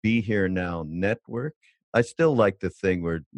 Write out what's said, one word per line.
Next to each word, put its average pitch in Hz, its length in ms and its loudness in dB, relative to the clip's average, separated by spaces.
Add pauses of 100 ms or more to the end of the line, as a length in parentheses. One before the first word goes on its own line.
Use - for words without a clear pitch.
Be 113 200 2
Here 101 280 0
Now 87 380 -4
Network. 113 680 -4 (380)
I 120 80 4
still 156 340 2
like 104 240 4
the 92 120 -4
thing 92 320 -2
where 82 180 -2 (160)